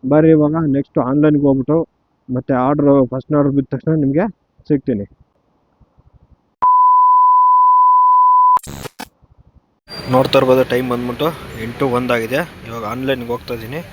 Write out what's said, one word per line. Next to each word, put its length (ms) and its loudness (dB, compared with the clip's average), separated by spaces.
ಬರ್ರಿ 220 4
ಇವಾಗ 240 2
ನೆಕ್ಸ್ಟ್ 320 -2
ಆನ್‌ಲೈನ್‌ಗೆ 440 0
ಹೋಗ್ಬಿಟ್ಟು 460 0
ಮತ್ತೆ 200 -4
ಆರ್ಡ್ರು, 520 2
ಫಸ್ಟ್ 280 -8
ಆರ್ಡರ್ 180 0
ಬಿದ್ದ 180 -2
ತಕ್ಷಣ 240 -4
ನಿಮಗೆ 340 -2
ಸಿಗ್ತೀನಿ. 360 -2
ನೋಡ್ತಾ 260 2
ಇರ್ಬೋದು, 320 2
ಟೈಮ್ 200 -4
ಬಂದ್ಬಿಟ್ಟು 360 -6
ಎಂಟು 260 -6
ಒಂದಾಗಿದೆ. 800 -4
ಇವಾಗ 160 -12
ಆನ್‌ಲೈನ್‌ಗೆ 440 -6
ಹೋಗ್ತಾ 260 -8
ಇದ್ದೀನಿ. 240 -12